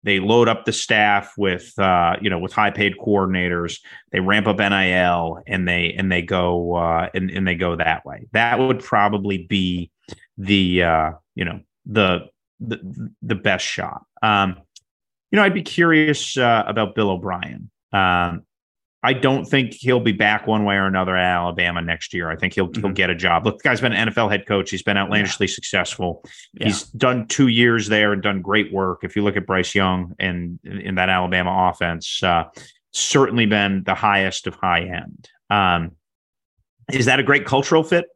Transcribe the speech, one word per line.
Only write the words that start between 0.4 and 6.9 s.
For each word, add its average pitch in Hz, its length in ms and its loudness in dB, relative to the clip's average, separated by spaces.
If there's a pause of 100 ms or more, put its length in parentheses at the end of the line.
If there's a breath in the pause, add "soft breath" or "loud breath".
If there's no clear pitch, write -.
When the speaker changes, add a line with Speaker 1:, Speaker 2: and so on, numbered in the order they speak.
Speaker 1:
up 113 160 -2
the 110 80 -2
staff 104 640 2
with, 95 420 -2
uh, 90 420 2
you 104 80 -2
know, 90 80 -2
with 90 140 -6
high 104 200 2
paid 104 260 -2
coordinators. 92 800 -2 (320 loud breath)
They 95 80 -2
ramp 101 280 2
up 101 120 0
N 101 140 2
I 95 180 2
L 87 560 0
and 95 180 -2
they, 87 280 0
and 95 180 -2
they 90 100 2
go, 87 540 -2
uh, 85 380 0